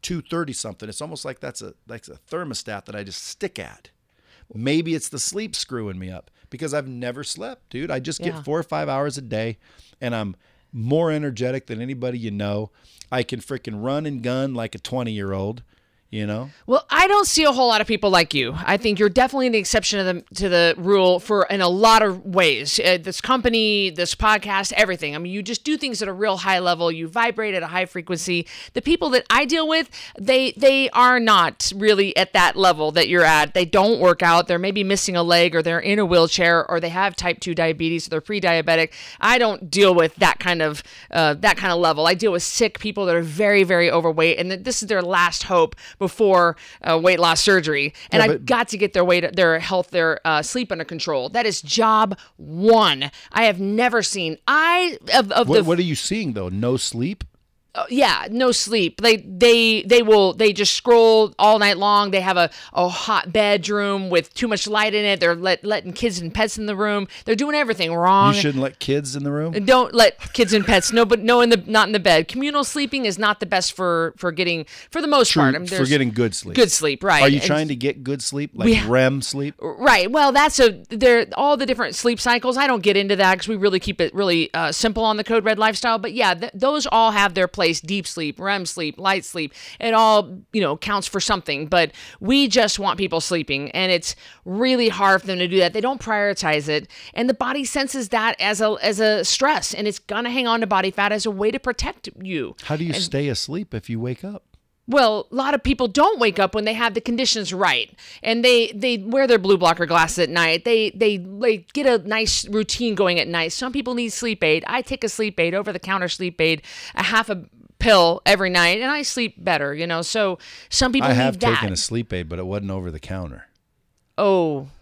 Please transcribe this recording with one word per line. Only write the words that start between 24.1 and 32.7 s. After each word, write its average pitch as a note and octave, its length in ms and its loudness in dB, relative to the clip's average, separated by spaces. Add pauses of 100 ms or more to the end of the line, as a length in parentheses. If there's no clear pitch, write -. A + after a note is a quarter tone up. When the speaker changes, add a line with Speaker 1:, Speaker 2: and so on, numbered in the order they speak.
Speaker 2:
podcast, G#3 580 0
everything. F3+ 420 0
I D3+ 40 -8
mean, F3 160 -10
you G#3 80 -8
just G#3+ 220 -8
do D4+ 120 -2
things C4 240 -6
at G3+ 80 -6
a G3 60 -8
real F#3+ 240 -2
high F#3 220 0
level. F3 300 0
You E3 180 -8
vibrate A3 440 -2
at F3+ 100 -4
a E3 40 -10
high F3+ 180 -4
frequency. F3 600 -6 (260)
The - 80 -4
people D#4+ 300 0
that B3+ 180 0
I B3+ 160 2
deal D#4 240 -2
with, D#4+ 220 -2 (280)
they, C4 340 0
they C4+ 380 4
are B3 300 4
not G3 560 2
really G3+ 400 2
at F#3 160 0
that F3+ 240 2
level D#3 360 2